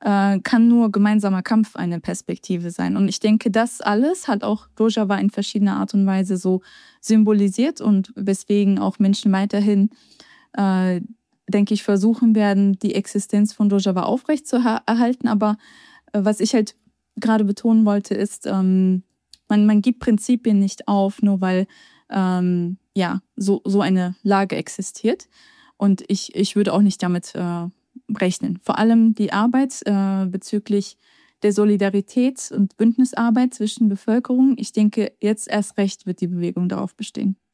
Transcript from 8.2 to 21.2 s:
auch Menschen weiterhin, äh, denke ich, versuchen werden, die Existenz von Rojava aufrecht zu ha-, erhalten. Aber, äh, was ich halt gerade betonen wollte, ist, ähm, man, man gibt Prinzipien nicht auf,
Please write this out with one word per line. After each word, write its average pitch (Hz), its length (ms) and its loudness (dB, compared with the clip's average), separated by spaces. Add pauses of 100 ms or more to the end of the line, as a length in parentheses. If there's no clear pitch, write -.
auch 196 200 -2
Menschen 196 340 2
weiterhin, 202 560 2 (640)
äh, 185 480 0 (480)
denke 208 240 2
ich, 208 120 -2
versuchen 220 500 2
werden, 202 460 2
die 202 140 -2
Existenz 208 600 -2
von 208 160 2
Rojava 190 320 0
aufrecht - 440 -2
zu 247 160 0
ha-, 226 220 0
erhalten. 240 420 0
Aber, 214 300 0 (560)
äh, 208 100 -2
was 208 180 0
ich 220 120 0
halt 220 240 0 (400)
gerade 220 280 0
betonen 220 400 2
wollte, 202 300 0
ist, - 300 -6
ähm, 185 600 0 (440)
man, 208 180 4
man 208 160 4
gibt 247 180 0
Prinzipien 233 580 0
nicht - 300 -2
auf, 202 340 0